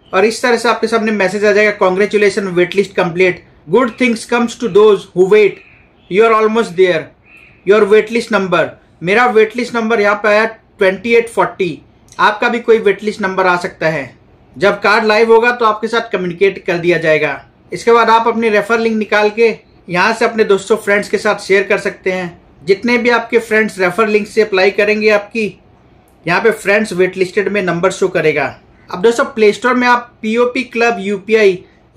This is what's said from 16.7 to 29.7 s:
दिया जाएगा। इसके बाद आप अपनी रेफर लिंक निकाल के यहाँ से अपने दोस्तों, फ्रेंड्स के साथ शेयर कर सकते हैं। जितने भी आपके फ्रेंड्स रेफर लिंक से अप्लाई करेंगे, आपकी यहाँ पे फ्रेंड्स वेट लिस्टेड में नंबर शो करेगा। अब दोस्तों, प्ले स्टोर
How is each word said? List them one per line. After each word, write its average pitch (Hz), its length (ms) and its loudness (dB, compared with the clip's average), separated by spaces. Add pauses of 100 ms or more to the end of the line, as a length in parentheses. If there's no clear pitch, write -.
दिया 165 200 0
जाएगा। 151 480 -2 (260)
इसके 202 200 0
बाद 233 180 4
आप 226 180 2
अपनी 226 200 -2
रेफर 208 300 0
लिंक 226 180 -2
निकाल 214 340 0
के 214 260 0 (320)
यहाँ 185 240 0
से 226 120 -2
अपने 220 200 0
दोस्तों, 196 320 0
फ्रेंड्स 202 320 -2
के 214 100 -4
साथ 202 180 -2
शेयर 190 260 0
कर 196 160 -2
सकते 190 340 -6
हैं। 180 300 -10 (220)
जितने 202 340 0
भी 226 120 0
आपके 226 280 0
फ्रेंड्स 214 400 -2
रेफर 185 300 0
लिंक 208 180 0
से - 160 -2
अप्लाई 190 280 2
करेंगे, 214 400 0
आपकी 208 500 -4 (680)
यहाँ 175 140 0
पे 226 100 2
फ्रेंड्स 208 420 -2
वेट 185 240 0
लिस्टेड 190 320 -2
में 196 140 -2
नंबर 175 280 0
शो 185 180 -2
करेगा। 151 520 -2 (300)
अब 180 120 -8
दोस्तों, 233 220 2
प्ले 214 280 2
स्टोर 240 220 -2